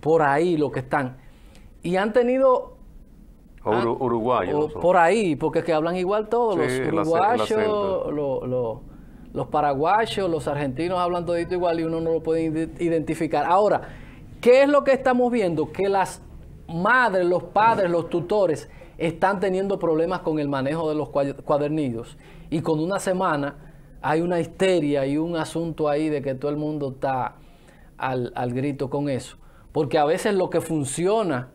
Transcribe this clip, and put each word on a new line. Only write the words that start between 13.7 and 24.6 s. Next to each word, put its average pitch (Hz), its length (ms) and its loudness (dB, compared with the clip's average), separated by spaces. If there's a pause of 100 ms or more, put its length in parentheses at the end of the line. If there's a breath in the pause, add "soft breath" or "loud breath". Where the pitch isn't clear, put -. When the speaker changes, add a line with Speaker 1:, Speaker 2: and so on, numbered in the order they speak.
Speaker 1:
¿qué 254 220 8
es 277 60 6
lo 285 160 4
que 269 80 4
estamos 254 400 2
viendo? 170 400 0
Que 196 160 0
las 190 340 0 (460)
madres, 190 580 2
los 175 160 2
padres, 202 480 4
los 165 180 0
tutores 175 640 0 (260 loud breath)
están 180 420 0
teniendo 190 400 0
problemas 165 440 0
con 156 180 -2
el 143 80 -2
manejo 139 400 -2
de 151 80 -2
los 139 140 -4
cua-, 139 340 -2
cuadernillos. 143 760 -2 (320 loud breath)
Y 160 120 -2
con 156 180 0
una 185 180 -2
semana 170 560 -2 (480 loud breath)
hay 156 200 0
una 175 180 0
histeria 151 680 2